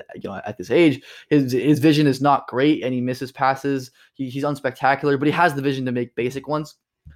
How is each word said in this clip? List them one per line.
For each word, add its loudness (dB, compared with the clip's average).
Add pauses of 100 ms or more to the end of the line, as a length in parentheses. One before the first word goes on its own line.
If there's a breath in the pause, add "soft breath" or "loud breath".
(140)
you -12
know, -10
at -10
this -8
age, 4 (260 loud breath)
his, 2
his 2
vision 4
is 2
not 2
great, 2
and -2
he -2
misses -6
passes. -2 (240 soft breath)
He, -8
he's -8
unspectacular, 0
but 0
he 2
has 2
the -6
vision -2
to -4
make -6
basic -6
ones, -6 (400 soft breath)